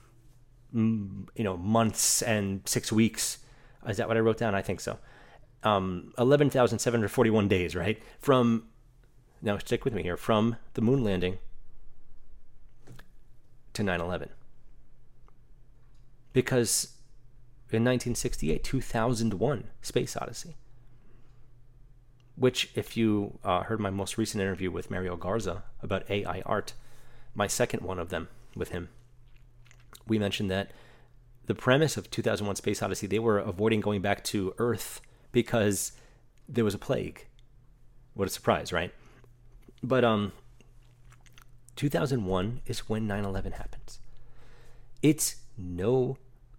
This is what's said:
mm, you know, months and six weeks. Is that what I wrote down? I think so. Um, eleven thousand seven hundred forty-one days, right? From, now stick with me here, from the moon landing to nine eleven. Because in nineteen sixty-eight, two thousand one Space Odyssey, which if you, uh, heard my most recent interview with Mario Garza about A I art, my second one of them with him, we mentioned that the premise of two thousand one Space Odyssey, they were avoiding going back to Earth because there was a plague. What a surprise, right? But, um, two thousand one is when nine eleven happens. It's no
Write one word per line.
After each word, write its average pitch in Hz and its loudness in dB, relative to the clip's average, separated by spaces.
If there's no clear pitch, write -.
mm, 104 0
you 117 -2
know, 92 0
months 107 4
and 98 0
six - 0
weeks. - 4
Is 101 -2
that 104 -2
what 113 4
I - 4
wrote 113 4
down? 110 0
I 98 2
think 95 -4
so. - -6
Um, 95 2
eleven 139 6
thousand 117 4
seven 117 2
hundred 101 0
forty-one 110 6
days, 90 2
right? 90 -2
From, 120 4
now 101 0
stick - -2
with 123 0
me 92 -2
here, 87 -2
from 113 2
the 120 -2
moon 127 4
landing 90 2
to - -2
nine 90 2
eleven. 85 -4
Because - 2
in 113 2
nineteen 123 2
sixty-eight, - 0
two - 0
thousand 113 0
one 107 0
Space - -2
Odyssey, - -8
which - 2
if - -4
you, 104 2
uh, 95 2
heard 110 -2
my 101 0
most 98 -4
recent 104 -2
interview 95 0
with 87 -6
Mario 92 -4
Garza 90 -2
about 95 -2
A 101 0
I 92 -6
art, - -2
my 101 2
second - 0
one 92 -4
of 85 -4
them 82 -4
with - -6
him, 87 -6
we 110 2
mentioned 101 -2
that 98 -2
the 107 2
premise 139 4
of - -8
two - -6
thousand 104 0
one 98 -2
Space - -2
Odyssey, 104 -2
they 98 2
were 113 4
avoiding 107 2
going 104 0
back 101 0
to 95 0
Earth - -2
because 104 2
there 120 2
was 98 2
a 101 -8
plague. - -4
What 98 0
a - -4
surprise, 87 0
right? 87 0
But, 127 2
um, 104 2
two 143 0
thousand 139 2
one 95 0
is - -4
when 110 0
nine 101 0
eleven 95 -2
happens. - -8
It's - 4
no 113 0